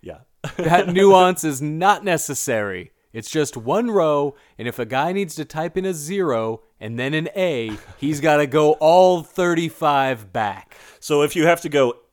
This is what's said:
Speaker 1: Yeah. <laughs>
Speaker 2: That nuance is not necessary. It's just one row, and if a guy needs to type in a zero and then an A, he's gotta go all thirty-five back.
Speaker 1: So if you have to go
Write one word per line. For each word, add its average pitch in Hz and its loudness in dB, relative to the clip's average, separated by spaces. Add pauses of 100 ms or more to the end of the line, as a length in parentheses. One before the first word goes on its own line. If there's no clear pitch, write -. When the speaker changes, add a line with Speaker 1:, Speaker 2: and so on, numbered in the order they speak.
Speaker 1:
Yeah. 87 -18 (200)
<laughs> - -12
Speaker 2:
That 180 2
nuance 185 6
is 143 -2
not 165 0
necessary. 113 -4 (200)
It's 110 -12
just 151 -4
one 170 -2
row, 147 0 (220)
and 117 -8
if 117 -10
a 120 -4
guy 135 -2
needs 190 -6
to 156 -8
type 160 -8
in 190 -4
a 190 -4
zero 147 -4 (180)
and 113 -10
then 135 -4
an 160 -4
A, 127 -4 (220)
he's 143 -4
gotta 147 2
go 151 2
all 175 4
thirty-five 147 -2
back. 101 -6 (240)
Speaker 1:
So 147 0
if 151 0
you 160 2
have 170 4
to 170 -8
go 135 2 (180)